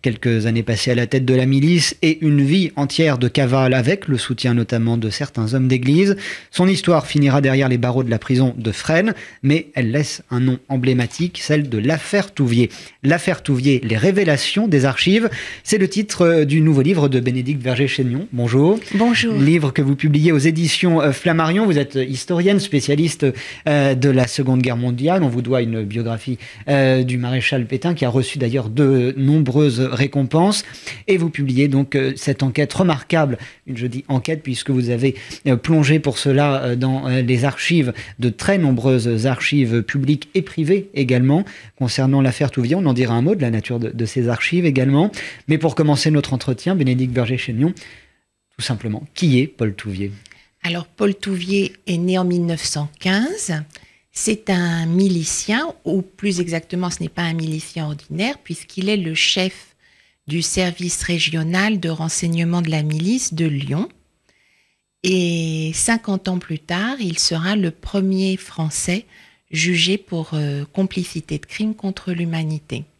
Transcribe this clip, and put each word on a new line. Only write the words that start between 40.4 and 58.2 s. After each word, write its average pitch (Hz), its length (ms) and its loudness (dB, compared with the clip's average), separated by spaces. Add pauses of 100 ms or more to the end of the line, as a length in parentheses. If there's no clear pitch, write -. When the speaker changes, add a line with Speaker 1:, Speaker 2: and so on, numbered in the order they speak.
Speaker 1:
privées 190 540 -2
également, 135 500 2 (320)
concernant 135 440 0
l'affaire 131 300 0
Touvier. 127 240 0
On 190 120 0
en 131 60 2
dira 120 200 0
un 117 80 2
mot 175 140 2
de 175 60 -4
la 120 100 0
nature 113 280 -4
de, 113 100 -4
de 113 160 -4
ces 117 240 -2
archives 170 360 0
également. 139 460 2 (360)
Mais 156 120 2
pour 156 160 0
commencer 151 340 2
notre 143 240 2
entretien, 135 420 -2
Bénédicte 127 380 0
Berger-Chénion, 123 600 -2 (840)
tout - 80 -10
simplement, 110 400 -6 (100)
qui 135 260 2
est 143 80 2
Paul 107 280 -4
Touvier ? 101 360 -8 (520)
Speaker 2:
Alors, 170 240 -6
Paul 202 280 -2
Touvier 190 580 -4 (120)
est 175 120 -2
né 185 200 0
en 185 80 0
mille 175 200 0
neuf 165 180 -4
cent 147 260 -4 (100)
quinze. 214 540 -2 (580)
C'est - 380 -4
un 170 360 0
milicien, 185 840 0 (180)
ou 190 160 0
plus 190 380 -4
exactement, 175 500 -4
ce 170 120 -8
n'est 160 80 -6
pas - 120 -8
un 165 120 -2
milicien 160 520 -6
ordinaire, 160 580 -6